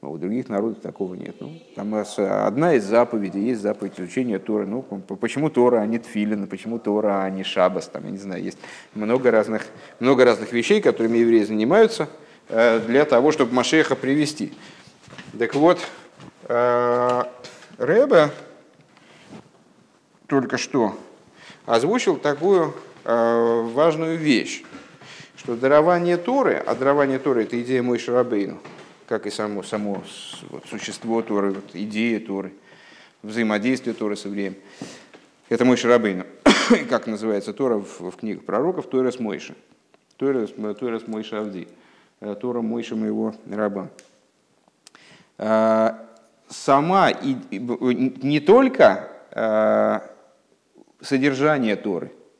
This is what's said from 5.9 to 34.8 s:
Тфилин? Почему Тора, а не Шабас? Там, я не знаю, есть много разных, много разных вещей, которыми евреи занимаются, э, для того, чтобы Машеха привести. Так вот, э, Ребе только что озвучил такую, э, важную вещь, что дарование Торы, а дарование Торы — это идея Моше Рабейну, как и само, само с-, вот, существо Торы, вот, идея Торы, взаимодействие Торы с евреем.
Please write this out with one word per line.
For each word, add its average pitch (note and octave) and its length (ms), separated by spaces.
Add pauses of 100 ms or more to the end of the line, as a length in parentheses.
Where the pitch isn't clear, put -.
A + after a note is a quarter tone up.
Тфилин? G#2 480
Почему A2 320
Тора, G#2 440
а F#2+ 80
не F#2+ 120
Шабас? F#2 460
Там, - 160
я G2+ 60
не G2 80
знаю, F#2+ 260
есть F#2 140 (360)
много A#2+ 360
разных, A2 360 (340)
много B2+ 260
разных A2 260
вещей, G3 300
которыми A2+ 340
евреи A#2 280
занимаются, D3 680 (400)
э, A2+ 300
для B2 260
того, C3+ 260
чтобы B2+ 220
Машеха C#3+ 400
привести. C#3 580 (840)
Так A2+ 160
вот, E3+ 260 (680)
э, B2 760 (560)
Ребе E3 520 (2000)
только C3 320
что A2+ 360 (680)
озвучил D#3 540
такую, D#3 560 (300)
э, A#2 680
важную D#3+ 460
вещь, C#3 460 (720)
что A#2+ 200
дарование E3+ 600
Торы, G3+ 480
а A#2 80
дарование C3+ 440
Торы — C3 260
это A#2+ 180
идея B2 200
Моше A#2+ 300
Рабейну, A#2 480 (460)
как A2 200
и G#2 40
само, G#2 320
само G2+ 440
с-, - 440
вот, - 160
существо A2+ 560
Торы, G2+ 300
вот, G2 120 (100)
идея G#2+ 460
Торы, G2 320 (720)
взаимодействие A2 720
Торы G#2 220
с - 80
евреем. G2+ 300 (920)